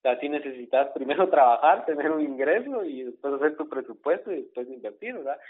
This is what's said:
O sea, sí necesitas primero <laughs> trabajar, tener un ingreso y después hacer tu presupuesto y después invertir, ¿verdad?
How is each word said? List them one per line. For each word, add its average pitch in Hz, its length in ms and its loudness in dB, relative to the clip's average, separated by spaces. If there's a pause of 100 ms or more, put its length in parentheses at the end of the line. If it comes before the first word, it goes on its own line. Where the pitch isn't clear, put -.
O - 20 -20
sea, 123 180 2
sí 147 80 -4
necesitas 135 640 -2
primero 151 340 0
<laughs> - 20 0
trabajar, 147 560 6
tener 156 240 0
un 156 120 0
ingreso 185 640 -2
y 135 200 -8
después 139 300 -6
hacer 151 220 0
tu 151 120 -8
presupuesto 135 640 -4
y 147 100 -6
después 123 260 -10
invertir, 131 460 -12
¿verdad? 139 240 -8 (120)